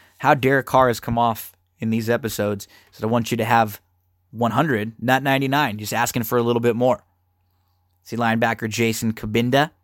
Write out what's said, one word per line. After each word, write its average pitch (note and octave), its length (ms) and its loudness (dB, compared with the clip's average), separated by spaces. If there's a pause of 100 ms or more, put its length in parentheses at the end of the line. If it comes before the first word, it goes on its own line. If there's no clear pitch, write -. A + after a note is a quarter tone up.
(180)
how D3 160 4
Derek C3 320 0
Carr C3 220 4
has A2+ 100 0
come A#2 200 -4
off A#2 360 -2 (240)
in A2 120 -4
these A2+ 200 -2
episodes. G#2+ 560 -2 (240)
Said, - 140 -12
"I - 20 0
want A#2 240 0
you A#2+ 60 -2
to A2+ 80 -2
have A2+ 360 2 (520)
one A2+ 180 -2
hundred, A2+ 480 -2
not B2+ 240 0
ninety-nine." C3+ 560 0
Just G#2+ 140 -8
asking A#2 320 -2
for B2 120 -2
a A#2+ 60 2
little A#2+ 160 2
bit A#2 160 2
more. B2 300 0 (1000)
See - 140 -12
linebacker A2+ 520 0
Jason A2 440 0
Kabinda, A#2+ 580 0 (140)